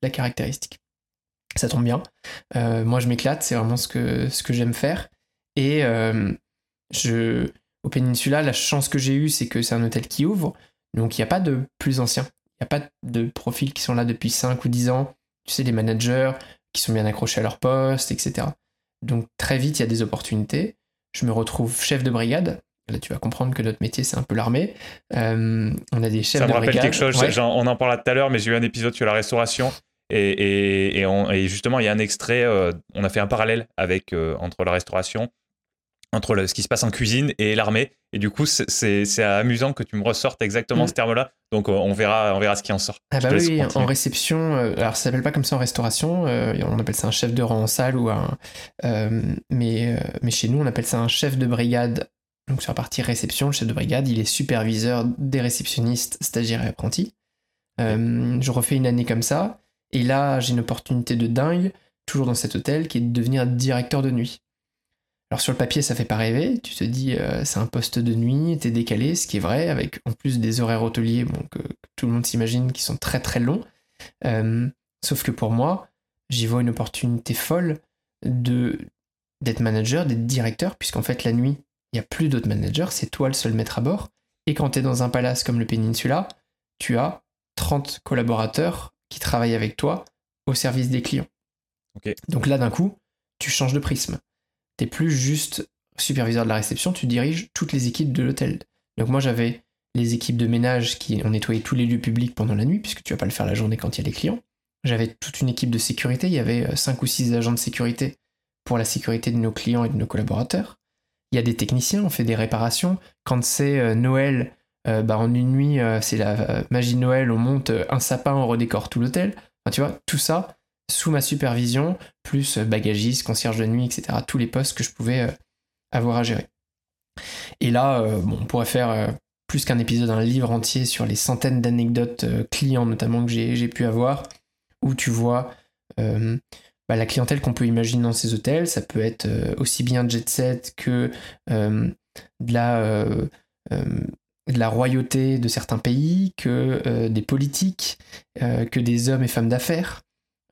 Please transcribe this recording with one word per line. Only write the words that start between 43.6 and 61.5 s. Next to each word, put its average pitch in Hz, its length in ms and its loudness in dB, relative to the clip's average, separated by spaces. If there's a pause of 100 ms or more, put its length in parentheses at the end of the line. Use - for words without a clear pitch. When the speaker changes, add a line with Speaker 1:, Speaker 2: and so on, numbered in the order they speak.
Speaker 1:
en - 20 4
réception, 139 520 0 (160)
euh, 120 220 2
alors 107 180 0
ça - 80 -4
s'appelle 127 220 0
pas 147 80 0
comme 143 100 2
ça 139 140 0
en - 20 2
restauration, 151 680 0
euh, 120 260 2 (100)
on 110 140 2
appelle 110 160 0
ça - 140 0
un 110 40 2
chef 117 220 0
de 123 80 2
rang 113 200 2
en 110 40 4
salle 131 300 2
ou 117 140 2
un, - 280 0 (460)
euh, 110 500 0 (160)
mais, 117 460 2
euh, - 260 -4
mais 120 80 2
chez - 180 0
nous, 139 120 2
on 147 60 2
appelle 117 200 -2
ça 120 140 0
un 117 80 2
chef 135 280 0
de 127 100 2
brigade. 120 640 0 (400)
Donc 131 140 -2
sur - 80 -4
la - 40 -4
partie - 280 -4
réception, - 440 -2
le 143 60 2
chef 117 140 -2
de 113 60 0
brigade, 123 340 0
il 117 140 2
est 107 40 0
superviseur 117 800 0 (140)
des 135 220 0
réceptionnistes, 120 800 -2
stagiaires 117 440 -2
et 110 40 -2
apprentis. - 440 -2 (680)
Euh, 117 600 0
je 131 120 0
refais 127 240 0
une 131 100 2
année 120 180 2
comme 117 180 0
ça, 180 380 -2 (300)
et 127 140 2
là, 135 340 2
j'ai 123 140 0
une 120 80 2
opportunité 120 560 -2
de 117 100 2
dingue, 165 460 0 (340)